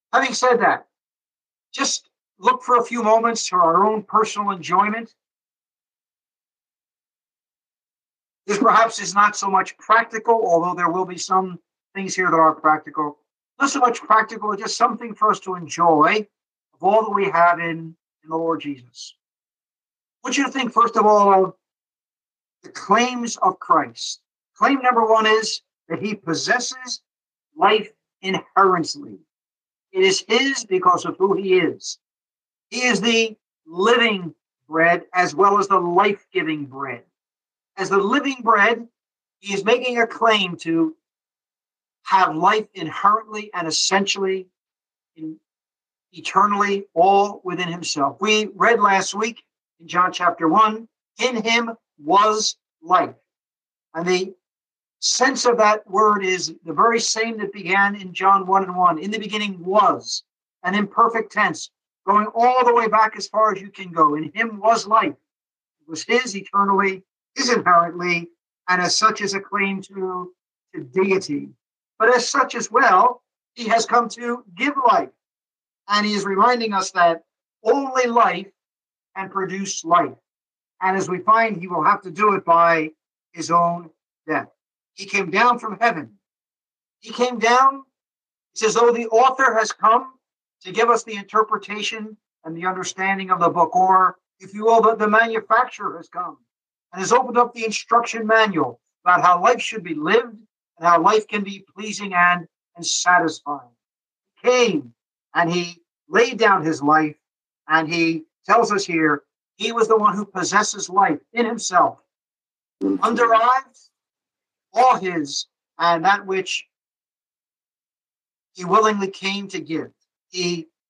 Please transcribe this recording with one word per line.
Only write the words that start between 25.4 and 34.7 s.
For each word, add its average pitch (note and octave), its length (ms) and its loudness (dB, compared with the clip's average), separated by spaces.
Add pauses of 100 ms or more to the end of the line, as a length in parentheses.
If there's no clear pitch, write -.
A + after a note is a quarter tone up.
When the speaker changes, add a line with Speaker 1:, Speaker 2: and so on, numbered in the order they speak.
Speaker 1:
that E3 140 -6
he G#3 120 -6
possesses A#3+ 880 -6 (520)
life G#3 380 0 (300)
inherently. E3+ 960 -2 (760)
It F#3+ 100 0
is F#3+ 240 2
his C4+ 380 -2
because F3+ 400 0
of D#3+ 140 -8
who F#3+ 160 2
he F#3 240 2
is. - 400 -4 (720)
He B3 140 -4
is G#3+ 160 2
the A3+ 360 0 (300)
living G#3+ 680 0 (340)
bread E3 440 2